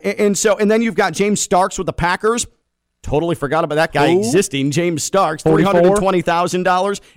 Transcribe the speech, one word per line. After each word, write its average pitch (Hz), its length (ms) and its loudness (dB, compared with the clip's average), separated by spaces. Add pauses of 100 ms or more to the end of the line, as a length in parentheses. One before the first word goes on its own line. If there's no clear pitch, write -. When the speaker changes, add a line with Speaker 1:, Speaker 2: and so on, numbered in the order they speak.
Speaker 1:
a-, 202 180 -4
and 202 160 2
so, 208 200 2
and 208 120 0
then 226 120 2
you've 226 140 -2
got 190 180 0
James 202 260 0
Starks 190 380 0
with 185 100 -6
the 165 60 -6
Packers. 214 520 -2 (560)
Totally 160 340 -2
forgot 151 300 -2
about 147 100 -4
that 160 180 0
guy 147 180 2
Speaker 2:
Who? 180 80 2
Speaker 1:
existing. 185 520 0
James 170 320 -2
Starks, 165 400 -2
Speaker 2:
Forty-four? 160 280 4
Speaker 1:
three 175 100 4
hundred 180 100 6
and 202 100 2
twenty 185 200 0
thousand 175 420 0
dollars, 185 380 0 (160)